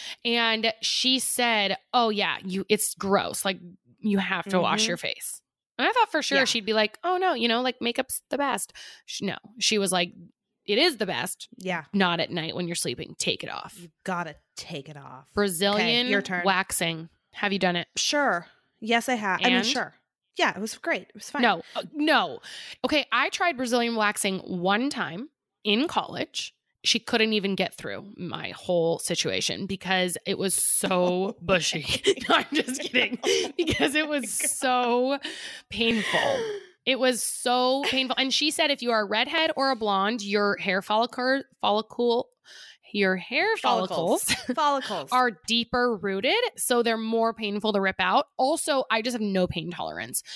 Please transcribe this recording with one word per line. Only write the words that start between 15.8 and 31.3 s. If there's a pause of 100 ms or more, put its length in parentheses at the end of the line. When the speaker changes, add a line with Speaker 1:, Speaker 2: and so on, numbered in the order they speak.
Speaker 2:
Okay,
your
turn.
Speaker 1:
waxing. (240)
Have
you
done
it?
Speaker 2:
Sure. (340)
Yes,
I
have.
I
mean,
Speaker 1:
And?
Speaker 2:
sure. (400)
Yeah,
it
was
great.
It
was
fine.
Speaker 1:
No, (140)
uh, (120)
no. (460)
Okay,
I
tried
Brazilian
waxing
one
time (340)
in
college. (300)
She
couldn't
even
get
through
my
whole
situation
because (120)
it
was
so